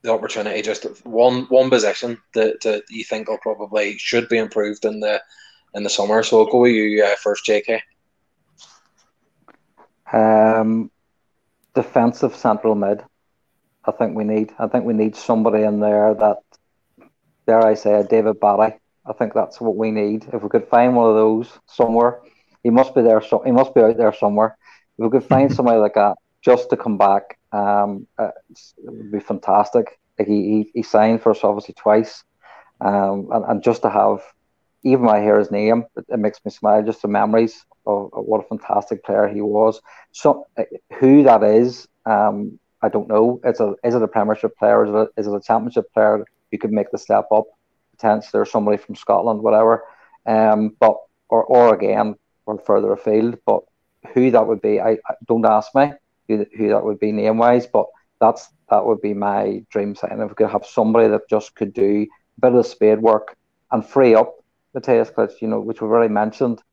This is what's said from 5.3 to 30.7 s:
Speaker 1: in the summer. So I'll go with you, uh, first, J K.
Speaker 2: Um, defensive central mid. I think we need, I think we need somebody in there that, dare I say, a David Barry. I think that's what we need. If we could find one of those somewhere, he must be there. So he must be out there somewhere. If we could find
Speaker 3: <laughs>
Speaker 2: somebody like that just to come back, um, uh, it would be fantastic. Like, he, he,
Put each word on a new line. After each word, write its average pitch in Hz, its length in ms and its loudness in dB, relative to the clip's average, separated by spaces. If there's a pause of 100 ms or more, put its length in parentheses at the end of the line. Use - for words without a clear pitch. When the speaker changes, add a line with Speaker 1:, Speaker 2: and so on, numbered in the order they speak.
Speaker 1:
in 104 100 -10
the 98 60 -6
summer. 107 320 0
So 110 180 2
I'll 110 100 2
go 123 100 2
with 123 120 4
you, 107 320 0
uh, 101 120 0
first, - 280 -6
J 107 160 0
K. 113 220 -4 (2250)
Speaker 2:
Um, 110 800 2 (840)
defensive 123 600 -2
central 110 400 -2
mid. 101 280 -4 (840)
I - 80 -2
think - 240 -4
we 107 80 -4
need, 110 340 -2
I 113 100 -4
think 120 160 -2
we 117 100 -2
need 107 220 -2
somebody 110 460 0
in 104 180 -2
there 107 340 2
that, 107 240 0 (1080)
dare 113 180 4
I 107 100 4
say, 104 200 0
a 104 100 0
David 107 360 0
Barry. 104 340 2 (300)
I - 80 -14
think 110 220 -6
that's - 260 -4
what 110 160 -2
we 110 140 -4
need. 107 420 -4
If 107 100 -8
we 104 60 -10
could - 200 -2
find 123 260 4
one 117 160 4
of 107 60 4
those 110 500 0
somewhere, 120 560 -2 (400)
he 120 80 0
must 131 240 2
be 131 80 2
there. 110 180 4
So - 240 -4
he 131 60 -2
must 131 240 2
be 127 60 6
out 113 160 4
there 107 160 2
somewhere. 107 440 -2 (420)
If 113 60 -6
we 113 60 0
could 127 140 0
find 135 280 2
Speaker 3:
<laughs> - 20 -2
Speaker 2:
somebody 117 240 2
like 104 160 0
that 101 220 2 (240)
just 123 300 2
to 120 60 0
come 107 220 -6
back, 101 400 0 (140)
um, 101 540 -2 (120)
uh, 110 120 -4 (200)
it - 400 -20
would 110 220 -16
be 104 80 -6
fantastic. 104 800 -2 (200)
Like, 101 100 -2
he, 104 60 0
he, 107 400 -2